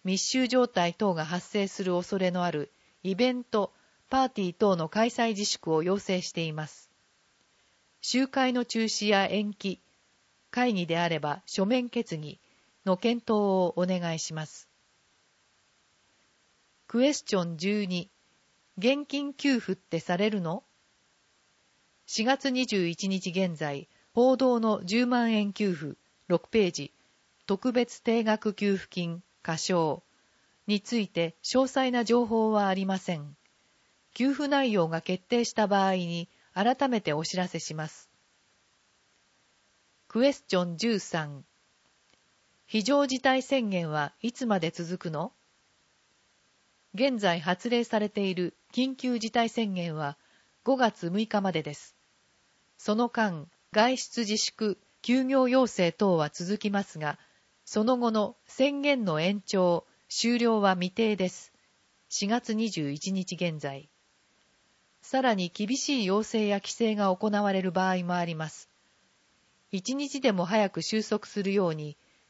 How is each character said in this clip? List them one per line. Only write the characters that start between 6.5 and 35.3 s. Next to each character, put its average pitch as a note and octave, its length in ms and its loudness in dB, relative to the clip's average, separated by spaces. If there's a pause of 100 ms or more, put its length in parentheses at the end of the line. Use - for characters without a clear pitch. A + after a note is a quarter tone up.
ま D#3 140 -8
す。 - 240 -20 (1120)
集 C4 260 0
会 C4 260 0
の A#3+ 120 0
中 A3+ 200 -2
止 G#3 240 -2
や G3 180 4
延 G#3 280 -2
期、 F#3+ 260 -6 (680)
会 B3 240 0
議 F3 120 0
で E3 120 0
あ E3+ 100 2
れ D#3+ 120 0
ば D3 260 -4
書 - 180 0
面 B3 240 0
決 A3 300 -4
議 D3+ 220 -12 (440)
の F#3 120 2
検 A#3 280 0
討 - 80 -6
を F#3+ 440 2
お F3+ 120 2
願 F3 260 -2
い D#3+ 40 -6
し - 160 -8
ま D#3 100 -8
す。 - 240 -18 (2250)
ク A#3+ 160 2
エ D4 80 4
ス - 100 -6
チ - 140 -2
ョ F3+ 80 0
ン E3+ 120 -6
十 G3+ 280 -2
二。 F3+ 260 -4 (640)
現 C4+ 300 0
金 C#4+ 260 -6
給 C4+ 280 0
付 F#3 140 -4
っ - 20 -4
て - 240 -6
さ F3+ 160 -4
れ G#3 140 0
る G#3 100 -2
の？ E3+ 240 -6 (1400)
四 - 180 -4
月 C#4 260 2
二 B3+ 160 0
十 F#3 220 0
一 F#3+ 200 -4
日 F#3 220 -2
現 F3 260 -2
在、 D3 320 -6 (260)
報 B3+ 220 6
道 B3 240 4
の A3 240 2
十 A#3 220 2
万 A#3+ 260 2
円 G3+ 200 2
給 G3+ 200 0
付、 D3 240 -6 (300)
六 E3+ 220 0
ペ G#3 200 4
ー E3+ 40 -2
ジ、 - 200 -10 (540)
特 G#3+ 260 0
別 A#3+ 300 -2
定 A#3 220 2
額 G#3+ 280 0
給 G3+ 240 0
付 - 140 -10
金、 E3+ 320 -6 (200)
過 D#3+ 140 -4
少 D#3+ 460 0 (640)
に G3+ 140 0
つ - 180 -4
い G3+ 100 -2
て E3+ 340 -2
詳 C4 260 2
細 C4 240 0
な A#3+ 120 0
情 A#3 220 4
報 A3 240 2
は G#3 160 2
あ F#3+ 80 2
り F#3+ 100 -2
ま F#3+ 140 -2
せ F3 180 -4
ん。 D3 200 -12 (760)
給 C4+ 200 0
付 C#4+ 160 -2
内 C4+ 240 2
容 E3+ 160 2
が E3 120 -4
決 F#3 240 -4
定 A#3+ 200 2